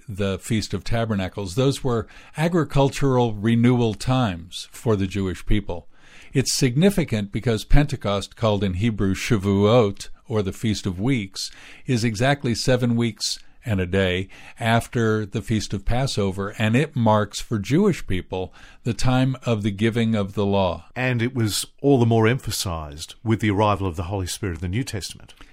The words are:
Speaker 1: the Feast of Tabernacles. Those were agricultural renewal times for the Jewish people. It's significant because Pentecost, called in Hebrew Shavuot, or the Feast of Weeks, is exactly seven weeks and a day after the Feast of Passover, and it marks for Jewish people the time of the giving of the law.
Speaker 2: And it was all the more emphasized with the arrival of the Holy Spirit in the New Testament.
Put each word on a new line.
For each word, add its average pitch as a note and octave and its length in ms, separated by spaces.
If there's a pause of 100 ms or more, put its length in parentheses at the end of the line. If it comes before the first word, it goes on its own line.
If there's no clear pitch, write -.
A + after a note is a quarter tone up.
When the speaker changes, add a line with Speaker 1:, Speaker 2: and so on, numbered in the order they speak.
Speaker 1:
the G2 320
Feast - 340
of F#2 120
Tabernacles. G2+ 680
Those C3 280
were A#2+ 240 (300)
agricultural C#3 960
renewal A#2 640
times G2+ 760
for - 240
the G2 120
Jewish F#2 380
people. - 440 (440)
It's C3 200
significant C3 800
because A2 320
Pentecost, G#2+ 720
called G#2 260
in F#2 120
Hebrew G2+ 380
Shavuot, G2+ 920 (220)
or A2 120
the F#2+ 120
Feast A2 320
of F#2 120
Weeks, G#2+ 540 (340)
is A#2+ 200
exactly B2 500
seven A#2+ 400
weeks A#2 420 (260)
and G#2+ 160
a F2+ 60
day F#2 420 (320)
after A2+ 640
the G#2 180
Feast G#2+ 300
of G2+ 140
Passover, G2+ 720
and A2 180
it D3 200
marks G#2+ 440
for A2+ 200
Jewish D3+ 480
people F#2 440 (320)
the A#2+ 100
time C3 420 (100)
of A2+ 160
the A2 80
giving A2 460
of G2 180
the G#2 140
law. F#2+ 380 (100)
Speaker 2:
And B2 260
it B2+ 140
was A2 320 (120)
all C#3 200
the A#2 80
more A2+ 200
emphasized E2 880 (100)
with A2 160
the G#2+ 120
arrival G2 340
of F2 120
the F#2+ 60
Holy F#2+ 220
Spirit F2 300
in - 60
the F#2 60
New G#2+ 160
Testament. - 520 (180)